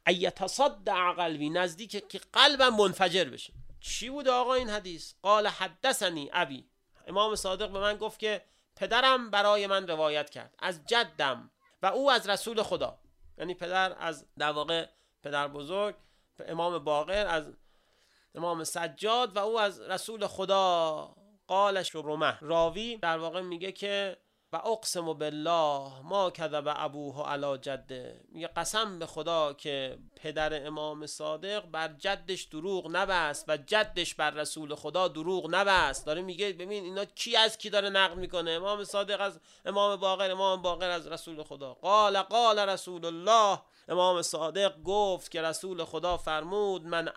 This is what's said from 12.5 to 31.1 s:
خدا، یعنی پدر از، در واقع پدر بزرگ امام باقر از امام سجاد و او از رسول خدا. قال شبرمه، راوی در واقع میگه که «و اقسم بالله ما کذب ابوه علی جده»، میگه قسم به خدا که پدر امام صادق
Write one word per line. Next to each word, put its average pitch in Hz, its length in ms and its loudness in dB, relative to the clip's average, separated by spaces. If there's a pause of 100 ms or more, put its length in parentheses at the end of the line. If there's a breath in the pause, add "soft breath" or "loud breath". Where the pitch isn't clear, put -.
خدا، 143 360 -4 (380)
یعنی 175 160 -6
پدر 180 460 -2
از، 160 260 -6 (120)
در 147 140 2
واقع 156 360 -2 (360 soft breath)
پدر 143 240 -2
بزرگ 175 480 -4 (440 soft breath)
امام 170 400 -2
باقر 156 480 0
از 151 260 -2 (800 soft breath)
امام 165 280 -4
سجاد 190 720 -2
و 208 40 0
او 220 200 0
از 190 220 0
رسول 190 460 -4
خدا. 175 880 2 (320)
قال 196 360 4
شبرمه، 151 580 0
راوی 165 560 0
در 170 200 0
واقع 165 240 -6
میگه 180 300 -8
که 202 460 -4 (360)
«و - 20 -4
اقسم 175 580 -2
بالله 151 880 -2
ما 180 300 0
کذب 147 440 -4
ابوه 143 540 -6
علی 143 280 -2
جده»، 127 720 -10
میگه 165 180 -10
قسم 185 520 -2
به 160 60 -8
خدا 156 480 -2
که 135 460 -6 (160)
پدر 151 520 -4
امام 151 380 -8
صادق 160 600 -8